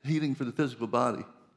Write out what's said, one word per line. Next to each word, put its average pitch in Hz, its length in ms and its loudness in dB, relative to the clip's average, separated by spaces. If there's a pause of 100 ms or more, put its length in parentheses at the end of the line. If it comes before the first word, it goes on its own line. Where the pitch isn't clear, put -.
healing 151 280 2
for 131 120 -2
the 120 80 -4
physical 120 340 -2
body. 120 380 0 (320)